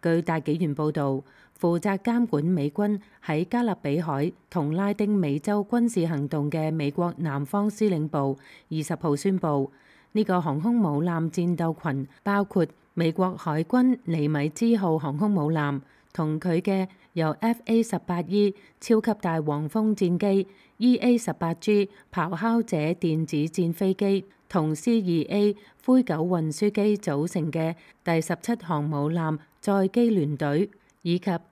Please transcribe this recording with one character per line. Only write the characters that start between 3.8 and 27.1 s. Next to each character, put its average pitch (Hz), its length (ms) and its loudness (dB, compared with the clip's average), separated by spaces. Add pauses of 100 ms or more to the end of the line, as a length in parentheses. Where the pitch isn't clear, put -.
比 147 200 -2
海 156 300 -2 (180)
同 151 240 -2
拉 196 200 0
丁 202 160 -2
美 160 300 0
洲 208 240 0
軍 240 300 0
事 170 140 0
行 147 200 -2
動 147 220 -2
嘅 156 220 -2
美 156 200 -2
國 175 260 -2
南 143 280 -4
方 202 240 0
司 208 200 0
令 156 180 0
部 139 300 -2 (320)
二 156 120 -4
十 151 140 -4
號 151 180 0
宣 190 240 0
布， 143 320 0 (440)
呢 214 100 0
個 185 160 2
航 151 220 -2
空 233 140 0
母 156 280 2
艦 165 260 0
戰 175 280 0
鬥 165 260 0
群 135 240 -2 (160)
包 202 220 0
括 185 200 2 (280)
美 165 180 0
國 180 240 0
海 160 300 -2
軍 254 400 2
尼 160 240 0
米 151 220 0
茲 233 260 2
號 170 200 0
航 147 200 -4
空 208 120 0
母 160 220 0
艦 143 300 0 (320)
同 156 260 -2
佢 175 220 0
嘅 190 260 0 (240)
由 160 200 0 (100)
F 233 240 0
A 226 180 2
十 202 160 -2
八 175 220 -4
E 196 340 2 (240)
超 220 220 2
級 226 100 -2 (100)
大 165 200 0
黃 151 260 -2
蜂 220 260 0
戰 180 240 0
機、 196 300 2 (300)
E 247 200 4
A 240 200 4
十 175 160 -4
八 165 220 -2
G 202 340 2 (240)
咆 175 240 -2
哮 226 260 0
者 190 140 -2
電 160 480 0
子 156 100 -6
戰 165 380 0
飛 190 200 0
機 196 320 0 (220)
同 156 260 0
C 226 280 2
二 170 340 0
A 208 200 2 (300)
灰 254 180 6
狗 175 120 -2
運 165 300 0
輸 202 260 0
機 208 260 2
組 156 300 -2